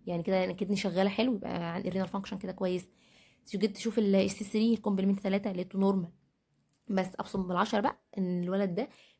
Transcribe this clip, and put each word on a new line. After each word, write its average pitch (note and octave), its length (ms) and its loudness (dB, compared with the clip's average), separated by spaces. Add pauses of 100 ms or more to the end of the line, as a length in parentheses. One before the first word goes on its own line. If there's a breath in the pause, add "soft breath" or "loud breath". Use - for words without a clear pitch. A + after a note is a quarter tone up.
يعني E3+ 160 -2
كده F#3 220 2
انا F#3 80 0
كدني F#3+ 240 0
شغاله F#3+ 340 2
حلو، A#3 240 0
يبقى E3+ 400 -4
عندي F#3 140 -6
الرينال F#3 200 -2
فانكشن G3 300 -6
كده F#3 140 -8
كويس. F#3 360 -2 (640 soft breath)
جيت G#3 260 0
تشوف A#3 220 -2
ال-، G3+ 160 4
السي G3 300 2
ثري A3 300 2
الكومبلمنت G3 460 0
تلاتة، G3 320 -2
لقيته F#3 260 -6
نورمال، G3 320 2 (760)
بس F#3+ 300 0
ابصم G3 300 -4
بالعشرة G3+ 320 0
بقى - 180 -2 (200)
ان F3+ 240 0
الولد F#3 320 0
ده A3 140 -2 (320 loud breath)